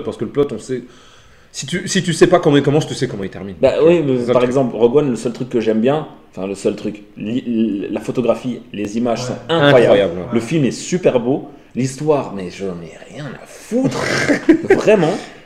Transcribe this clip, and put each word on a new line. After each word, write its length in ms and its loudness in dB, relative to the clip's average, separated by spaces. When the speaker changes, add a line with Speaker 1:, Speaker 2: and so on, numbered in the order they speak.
Speaker 1:
parce 120 -6
que 80 -6
le 60 -8
plot, 220 0
on 80 -10
sait, 240 -8
si 160 -12
tu, 220 -6
si 160 0
tu 80 -2
sais 160 6
pas 100 4
comment 180 4
il 60 4
commence, 240 2
tu 80 -8
sais 140 -4
comment 160 -8
il 60 -10
termine. 300 -12
Speaker 2:
Bah 140 4
oui, 220 6
mais 120 0
Speaker 1:
C'est 40 -2
ça 60 -4
le 60 2
Speaker 2:
par 80 6
Speaker 1:
truc. 80 2
Speaker 2:
exemple, 260 0
Rogue 200 4
One, 140 4
le 60 -2
seul 160 -4
truc 160 -8
que 100 -2
j'aime 220 0
bien, 260 0
enfin 160 -10
le 80 -6
seul 220 -2
truc, 260 -8
li-, 280 -4
li-, 460 -2
la 100 -4
photographie, 600 -2
les 240 -6
images 260 -2
Speaker 3:
Ouais. 40 -8
Speaker 2:
sont 80 -6
incroyables. 280 4
Speaker 1:
Incroyable, 440 6
ouais. 140 -8
Speaker 2:
Le 60 4
film 260 0
est 40 2
super 480 0
beau, 300 -2
l'histoire, 580 -2
mais 180 -8
j'en 300 -8
ai 160 -16
rien 140 -12
à 180 -14
foutre, 600 -2
Speaker 1:
<laughs> 60 6
Speaker 2:
vraiment. 380 4